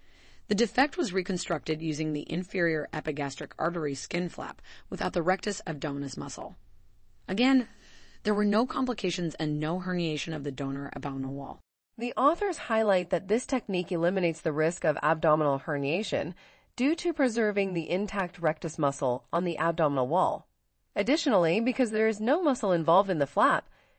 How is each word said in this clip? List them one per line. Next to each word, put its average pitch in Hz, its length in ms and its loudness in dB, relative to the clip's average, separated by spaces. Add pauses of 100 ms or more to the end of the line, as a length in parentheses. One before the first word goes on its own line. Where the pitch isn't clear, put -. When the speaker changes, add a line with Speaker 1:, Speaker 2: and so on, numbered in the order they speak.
(500)
Speaker 1:
The 208 60 0
defect 247 420 2
was 220 160 -2
reconstructed 175 680 -2
using 156 300 -2
the 151 180 -6
inferior 170 600 -2
epigastric 147 680 -6
artery 165 380 -2
skin 175 320 -4
flap - 340 -12 (280)
without 180 240 -2
the 170 100 2
rectus 190 420 0
abdominis 143 520 -6
muscle. - 400 -10 (720)
Again, 247 400 4 (540)
there 208 100 2
were 208 100 2
no 208 220 4
complications 190 720 -2
and 151 220 -2
no 156 220 -2
herniation 170 560 -2
of 143 80 -8
the 143 80 -4
donor 135 420 -6
abdominal 135 400 -6
wall. 139 280 -10 (360)
Speaker 2:
The 240 200 -6
authors 330 400 2
highlight 208 520 2
that 185 200 0
this 226 160 2
technique 190 440 -2
eliminates 175 520 0
the 160 100 -2
risk 156 320 0
of 156 180 2
abdominal 156 600 2
herniation 147 720 -2 (420)
due 277 200 2
to 330 180 -2
preserving 214 600 0
the 170 160 -2
intact 190 480 -2
rectus 160 400 -2
muscle 139 540 0
on 180 140 0
the 170 120 -2
abdominal 151 520 2
wall. 160 400 0 (440)
Additionally, 208 680 2
because 247 300 0
there 220 180 2
is 208 100 -2
no 269 240 2
muscle 247 300 0
involved 170 360 4
in 175 100 0
the 139 60 2
flap, 214 440 2 (300)